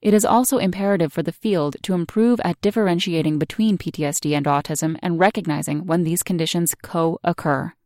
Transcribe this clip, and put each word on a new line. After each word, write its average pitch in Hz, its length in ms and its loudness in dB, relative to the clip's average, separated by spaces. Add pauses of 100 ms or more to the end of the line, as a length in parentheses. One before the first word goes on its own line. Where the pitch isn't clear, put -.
It 208 120 4
is 214 100 6
also 254 360 2
imperative 190 520 0
for 170 100 -4
the 170 120 -4
field 160 480 -2
to - 120 -4
improve 220 520 2
at 175 160 -2
differentiating 175 760 0
between 202 400 0
P - 140 -6
T 156 140 -4
S 143 160 -4
D 147 120 0
and 143 120 0
autism 147 560 -2
and 170 180 -2
recognizing 165 680 0
when 170 160 2
these 160 200 -2
conditions 170 580 -2
co-occur. 165 920 -2 (120)